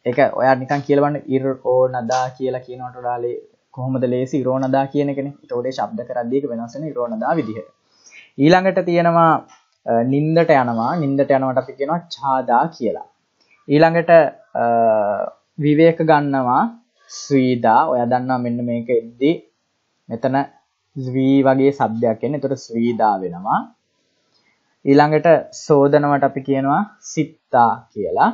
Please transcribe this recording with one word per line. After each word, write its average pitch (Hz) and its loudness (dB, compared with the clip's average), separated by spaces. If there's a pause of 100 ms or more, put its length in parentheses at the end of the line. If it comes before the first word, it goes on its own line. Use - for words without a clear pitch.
ඒක - -4 (120)
ඔයා 131 2
නිකන් 131 -4
කියලා 143 2
බලන්න 143 -4
ඉර් 127 -2 (180)
ඕ 127 2
නදා 127 -2
කියලා 127 -6
කියනවට 123 -16
වඩා 123 -6
ලේ-, 120 -6 (320)
කොහොමද 131 -4
ලේසි 127 -2
ඉරෝ 127 -2
නදා 135 0
කියන 143 -2
එකනේ. 139 -6
එතකොට 123 -8
ඒ 131 -4
ශබ්ද 117 -6
කරද්දී 123 -4
ඒක 139 -4
වෙනස් 117 -10
වෙන 143 -10
ඉරෝ 123 -6
නදා 117 -4
විදිහට. 117 -6 (680)
ඊළඟට 185 4
තියෙනවා, 170 2 (420)
අ, 117 0 (120)
නින්දට 156 2
යනවා. 123 0
නින්දට 139 -2
යනවට 131 0
අපි 127 -8
කියනවා 151 -4
ඡාදා 131 0
කියලා. 107 -8 (600)
ඊළඟට, 165 4 (420)
අ, 117 -2 (920)
විවේක 160 4
ගන්නවා 143 2 (480)
ස්වීදා. 127 2
ඔයා 123 0
දන්නවා 127 -2
මෙන්න 120 -4
මේක 120 -4
එද්දි 120 0 (760)
මෙතන 127 -2 (600)
ස්වී 131 2
වගේ 135 4
ශබ්දයක් 113 -2
එන්නේ. 143 -4
එතකොට 131 -6
ස්වීදා 113 -2
වෙනවා. 95 -4 (1200)
ඊළඟට 147 0 (280)
සෝදනවට 143 2
අපි 139 -4
කියනවා 139 -2
සිත්තා 120 -2
කියලා. 104 -2